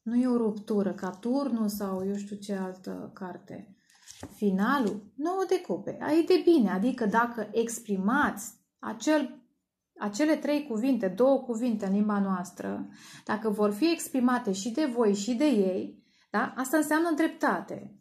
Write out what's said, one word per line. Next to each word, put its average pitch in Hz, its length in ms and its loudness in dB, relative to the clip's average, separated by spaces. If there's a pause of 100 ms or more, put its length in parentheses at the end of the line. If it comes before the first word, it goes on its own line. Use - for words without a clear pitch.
Nu 226 140 -4
e 254 120 4
o 240 100 2
ruptură, 208 560 0
ca 185 160 -6
turnul 233 580 0
sau 196 400 -4
eu 202 80 -2
știu 202 200 -8
ce 202 200 -6
altă 185 580 -8
carte. - 640 -14 (580)
Finalul, 202 800 0
nouă 370 320 -2
de 381 140 2
cupe. - 400 -6
Aici 311 260 2
de 359 160 6
bine, 285 260 6
adică 220 360 0
dacă 226 460 0
exprimați 220 1000 -2 (260)
acel, 247 640 -2 (560)
acele 294 360 2
trei 294 320 -2
cuvinte, 226 400 0
două 247 340 4
cuvinte 220 440 -2
în 190 80 0
limba 208 260 2
noastră, 196 680 -4 (360)
dacă 220 240 -4
vor 208 240 2
fi 320 180 2
exprimate 247 600 0
și 196 200 -4
de 311 140 0
voi 233 300 2
și 247 180 -2
de 294 120 2
ei, 190 580 0 (280)
da? 220 260 -2
Asta 269 200 0
înseamnă 311 380 2
dreptate. 269 840 -2